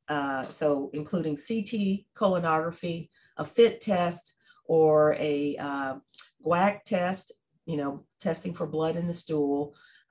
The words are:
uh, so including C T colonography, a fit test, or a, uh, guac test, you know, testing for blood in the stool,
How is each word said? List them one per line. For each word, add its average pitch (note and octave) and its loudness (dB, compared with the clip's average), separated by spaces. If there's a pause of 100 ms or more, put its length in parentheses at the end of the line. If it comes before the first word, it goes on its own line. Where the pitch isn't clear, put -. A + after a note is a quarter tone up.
uh, C#3 -2
so C#3+ 0
including D3+ -4
C A3+ -4
T G3+ -2
colonography, E3+ -2 (280)
a D3+ -6
fit A3+ 4
test, F3 -2 (300)
or D3+ 6
a, D3 -2
uh, C#3 -6 (500)
guac G3 2
test, F#3 -2 (340)
you D#3 -4
know, C#3+ -6 (140)
testing F3 -4
for E3 -6
blood D#3+ 0
in E3+ -2
the E3+ -2
stool, D3 -2 (360)